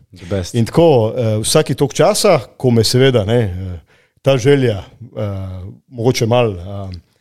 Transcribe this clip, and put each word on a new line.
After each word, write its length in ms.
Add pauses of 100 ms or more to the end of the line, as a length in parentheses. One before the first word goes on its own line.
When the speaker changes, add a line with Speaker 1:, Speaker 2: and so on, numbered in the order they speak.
Speaker 1:
The 180
best. 280
Speaker 2:
In 100
tako, 240 (200)
eh, 300
vsaki 380
tok 160
časa, 480 (120)
ko 200
me 100
seveda, 420
ne, 140
eh, 400 (460)
ta 100
želja, 480
eh, 560 (460)
mogoče 420
malo, 260
eh, 460 (220)